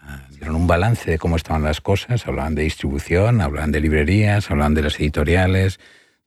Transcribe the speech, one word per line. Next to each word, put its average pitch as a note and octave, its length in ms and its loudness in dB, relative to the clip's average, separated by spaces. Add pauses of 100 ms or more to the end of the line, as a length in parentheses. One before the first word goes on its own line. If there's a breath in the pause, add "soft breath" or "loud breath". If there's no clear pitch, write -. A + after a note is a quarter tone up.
(320)
Hicieron D2 240 -6
un E2+ 100 2
balance F2+ 460 2
de D#2 80 0
cómo E2 160 0
estaban D#2 260 -2
las D2+ 200 -2
cosas, G#2 440 -2
hablaban D2 300 -4
de D2+ 60 -2
distribución, E2 800 0
hablaban D2 320 -2
de D2+ 80 0
librerías, F#2+ 680 2
hablaban D2 260 2
de D2+ 80 2
las D2 140 -2
editoriales, F#2 840 2 (460 soft breath)